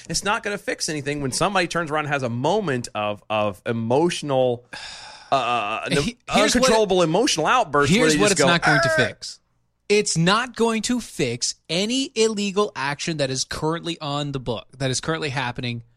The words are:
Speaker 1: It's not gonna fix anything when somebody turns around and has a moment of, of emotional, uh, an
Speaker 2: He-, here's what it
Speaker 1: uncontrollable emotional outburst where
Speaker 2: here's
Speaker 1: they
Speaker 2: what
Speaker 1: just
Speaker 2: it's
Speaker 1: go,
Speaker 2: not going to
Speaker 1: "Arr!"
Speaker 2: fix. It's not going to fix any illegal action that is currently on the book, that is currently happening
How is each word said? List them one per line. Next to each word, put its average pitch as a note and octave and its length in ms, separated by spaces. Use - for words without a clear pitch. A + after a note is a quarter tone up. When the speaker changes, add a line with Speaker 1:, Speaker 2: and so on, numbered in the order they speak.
Speaker 1:
It's - 160
not G#3+ 200
gonna G#3 160
fix - 280
anything D3 360
when C3 80
somebody F#3 340
turns E3+ 240
around D3+ 160
and D3 80
has C#3 100
a A#2+ 60
moment C#3 640
of, G#2 340
of G#2 380
emotional, B2+ 1000
uh, A2+ 540
an C3 80
Speaker 2:
He-, - 40
here's F3 160
what D3+ 100
it G#3 60
Speaker 1:
uncontrollable A3 440
emotional E3 460
outburst D3+ 440
where G#3+ 100
Speaker 2:
here's - 120
Speaker 1:
they - 60
Speaker 2:
what G#3 60
Speaker 1:
just G3+ 80
Speaker 2:
it's D#3 80
Speaker 1:
go, - 60
Speaker 2:
not E3+ 140
going - 200
to - 100
Speaker 1:
"Arr!" - 60
Speaker 2:
fix. - 320
It's G#3 300
not G#3+ 380
going A3+ 280
to B3 180
fix - 540
any A3 480
illegal G#3 640
action C#3+ 400
that C3+ 120
is C3 140
currently E3 560
on C#3+ 320
the C#3 80
book, A#2 260
that C3 120
is B2 120
currently D#3+ 280
happening B2 540